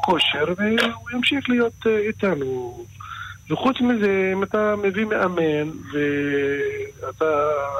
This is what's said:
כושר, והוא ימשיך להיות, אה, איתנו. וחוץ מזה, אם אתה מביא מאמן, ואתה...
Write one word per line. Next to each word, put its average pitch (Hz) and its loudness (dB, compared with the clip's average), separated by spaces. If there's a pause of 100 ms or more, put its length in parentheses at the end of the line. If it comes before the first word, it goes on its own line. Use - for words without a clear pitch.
כושר, 151 2 (120)
והוא 226 0
ימשיך 262 0
להיות, 240 2 (140)
אה, 220 4 (100)
איתנו. 131 -2 (680)
וחוץ 254 0
מזה, 202 2
אם 196 -2
אתה 208 2 (100)
מביא 196 0
מאמן, 170 2 (240)
ואתה... 143 -2 (540)